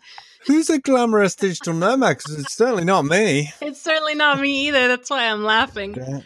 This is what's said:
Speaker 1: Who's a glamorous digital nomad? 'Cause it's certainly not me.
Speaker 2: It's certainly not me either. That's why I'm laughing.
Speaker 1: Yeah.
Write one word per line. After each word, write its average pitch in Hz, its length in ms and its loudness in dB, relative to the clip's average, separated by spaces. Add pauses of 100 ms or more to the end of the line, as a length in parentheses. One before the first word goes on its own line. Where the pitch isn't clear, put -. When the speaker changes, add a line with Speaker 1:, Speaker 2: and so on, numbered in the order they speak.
(480)
Speaker 1:
Who's 311 220 2
a 311 100 2
glamorous 233 560 2
digital 180 380 -4
nomad? 196 460 2
'Cause 151 200 -12
it's - 160 -10
certainly 220 300 0
not 180 180 2
me. 196 480 0 (100)
Speaker 2:
It's 294 200 -10
certainly 311 340 -2
not 294 240 2
me 277 300 -2
either. 262 180 2
That's 247 220 -2
why 254 160 -2
I'm 214 180 -2
laughing. 214 540 -2
Speaker 1:
Yeah. 135 280 -8